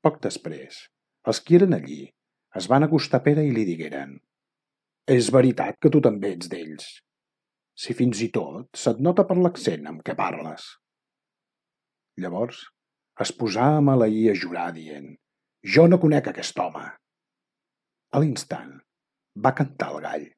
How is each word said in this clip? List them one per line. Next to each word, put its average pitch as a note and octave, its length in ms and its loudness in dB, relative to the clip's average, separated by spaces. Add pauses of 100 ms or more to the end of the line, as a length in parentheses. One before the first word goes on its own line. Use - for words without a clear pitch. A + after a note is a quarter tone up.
Poc D#3 200 0
després, - 560 -12 (480)
els A2+ 160 -2
qui E3+ 160 6
eren F#3 160 4
allí D2+ 300 -12 (500)
es F#2 160 -8
van D3 160 4
acostar C#3+ 320 0
a - 60 -6
Pere D3+ 180 2
i D3 80 0
li A2+ 160 0
digueren: D2 480 -8 (920)
«És B2 240 4
veritat B2 480 4
que D3 120 6
tu D3+ 120 4
també G2+ 320 0
ets F2 160 -14
d'ells, D#2 360 -14 (880)
si - 180 -10
fins A#2 300 -2
i A2+ 80 -6
tot - 440 -8
se't A#2+ 280 -2
nota F3+ 240 2
per F#3 120 0
l'accent G2+ 520 -2
amb D#2+ 160 -16
què - 80 -6
parles.» D#2+ 560 -8 (1500)
Llavors F#2 460 -8 (600)
es - 100 -4
posà A2+ 340 0 (100)
a D3+ 40 2
maleir A2+ 500 4
a G2 60 2
jurar, F2 360 -8
dient: D2+ 420 -16 (480)
«Jo D3+ 240 6
no F3 120 6
conec D3+ 320 2
aquest - 280 -10
home.» - 240 -6 (1300)
A C#3 80 2
l'instant C3 540 -6 (600)
va C3 220 2
cantar - 360 -4
el D2 100 -12
gall. D2+ 240 -10 (100)